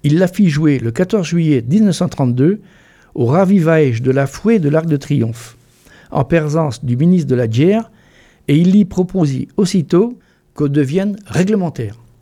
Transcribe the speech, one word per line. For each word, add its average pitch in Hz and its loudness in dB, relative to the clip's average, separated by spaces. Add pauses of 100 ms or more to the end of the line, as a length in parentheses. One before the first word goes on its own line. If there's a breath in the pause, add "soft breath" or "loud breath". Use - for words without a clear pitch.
Il 147 2
la 185 2
fit 185 2
jouer 147 0
le 113 -4
quatorze 185 -2
juillet 156 0
dix-neuf 185 2
cent 175 -2
trente-deux 139 0 (540 soft breath)
au 120 0
ravivage 160 2
de 127 0
la 139 0
fouée 220 0
de 147 0
l'Arc 156 0
de 151 0
Triomphe, 123 -4 (520 soft breath)
en 147 -2
présence 156 -2
du 120 -2
ministre 165 2
de 131 0
la 120 0
Dière, 175 0 (560 soft breath)
et 147 2
il 180 4
y 208 4
proposit 170 -4
aussitôt 190 0 (400 soft breath)
qu'elle 147 -2
devienne 160 -2
réglementaire. 165 -4 (200)